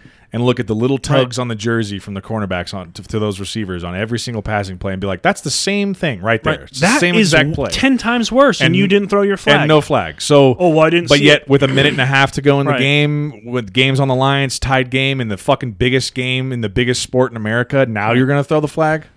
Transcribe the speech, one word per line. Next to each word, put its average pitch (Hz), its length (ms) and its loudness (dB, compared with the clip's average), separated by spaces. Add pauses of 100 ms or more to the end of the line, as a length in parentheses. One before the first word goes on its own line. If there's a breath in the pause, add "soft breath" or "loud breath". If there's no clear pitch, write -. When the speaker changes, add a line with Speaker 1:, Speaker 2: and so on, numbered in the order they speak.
(320 soft breath)
Speaker 1:
and 117 140 -2
look 123 140 0
at 107 80 -4
the 110 80 -2
little 131 220 0
Speaker 2:
Right. 123 60 -8
Speaker 1:
tugs 127 360 0
on 123 80 -4
the 117 80 -6
jersey 107 420 -4
from 101 160 -12
the 98 80 -8
cornerbacks 95 500 -6
on 90 200 -12
to, - 100 -18
to 110 160 -8
those 104 220 -2
receivers 92 440 -6
on 87 120 -8
every 110 240 -4
single 113 240 -8
passing 101 340 -4
play 95 140 -6
and 95 100 -6
be 101 60 -4
like, 95 160 -6
"That's 196 180 0
the - 80 -6
same 202 460 -2
thing 127 260 -4
right 113 220 0
there. 156 160 0
Speaker 2:
Right. - 100 -18
Speaker 1:
It's 135 100 -14
the 156 60 0
Speaker 2:
That 208 140 2
Speaker 1:
same 175 160 2
Speaker 2:
is 185 180 4
Speaker 1:
exact 156 220 2
play." 135 160 -4
Speaker 2:
ten 269 260 0
times 233 340 -2
worse, 254 300 4
and - 60 2
Speaker 1:
And 170 80 2
Speaker 2:
you 196 120 2
didn't 202 220 2
throw 202 140 2
your 202 140 0
flag. 147 240 2
Speaker 1:
And 151 60 0
no 156 140 6
flag. 95 400 -2
So, 139 380 6
Speaker 2:
Oh, 180 100 4
well, 156 160 4
I 160 60 2
didn't 170 180 0
Speaker 1:
but 147 80 6
Speaker 2:
see 143 80 2
Speaker 1:
yet, 147 180 6
Speaker 2:
it. - 60 -20
Speaker 1:
with 139 140 4
a 139 40 2
minute 135 260 2
and 135 80 -2
a 127 40 2
half 135 280 2
to 139 100 -6
go 139 160 4
in 139 80 0
the 143 60 0
Speaker 2:
Right. 131 60 -2
Speaker 1:
game, 147 680 0
with 120 280 -6
games 131 260 2
on 139 80 2
the 135 80 0
line, 139 300 2
it's 131 140 -6
tied 131 320 0
game 135 280 -2
in 117 100 -4
the 101 80 -4
fucking 135 340 -2
biggest 123 420 0
game 131 380 -4
in 120 100 -6
the 107 80 -4
biggest 123 320 -2
sport 127 300 0
in 117 60 -10
America, 120 500 0
now 107 220 -4
Speaker 2:
Right. 120 80 2
Speaker 1:
you're 131 100 4
gonna 143 160 0
throw - 160 0
the 147 80 -2
flag? 156 380 -2 (120)